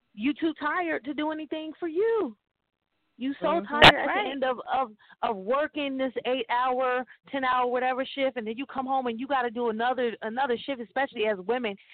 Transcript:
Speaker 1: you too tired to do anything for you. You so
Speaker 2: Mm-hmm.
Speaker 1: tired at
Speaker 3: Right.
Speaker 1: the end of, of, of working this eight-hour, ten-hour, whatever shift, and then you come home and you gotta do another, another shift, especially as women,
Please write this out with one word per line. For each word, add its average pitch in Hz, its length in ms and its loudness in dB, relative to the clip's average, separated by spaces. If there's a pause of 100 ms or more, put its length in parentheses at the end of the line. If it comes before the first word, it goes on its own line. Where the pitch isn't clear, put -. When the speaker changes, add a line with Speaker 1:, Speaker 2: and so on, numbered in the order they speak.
(140)
Speaker 1:
you 247 200 0
too 320 200 0
tired 311 500 -2
to 294 100 -6
do 302 180 -2
anything 311 420 -6
for 349 160 -6
you. 381 480 0 (800)
You 262 240 -2
so 330 60 2
Speaker 2:
Mm-hmm. 320 180 2
Speaker 1:
tired 294 300 8
at 269 120 -2
Speaker 3:
Right. 370 180 0
Speaker 1:
the 392 60 -2
end 269 140 -4
of, 254 140 0 (120)
of, 254 200 0 (320)
of 233 120 0
working 269 640 -2
this 262 160 -2 (120)
eight-hour, 254 800 0 (260)
ten-hour, 254 380 2
whatever 254 380 0
shift, 262 320 0
and 226 100 -6
then 226 100 -4
you 277 100 -6
come 262 180 -6
home 262 220 0
and 226 120 -4
you 262 80 -6
gotta 247 220 0
do 240 200 -2
another, 233 520 0
another 240 340 -2
shift, 262 260 -6
especially 240 440 -2
as 214 140 0
women, 214 360 -2 (180)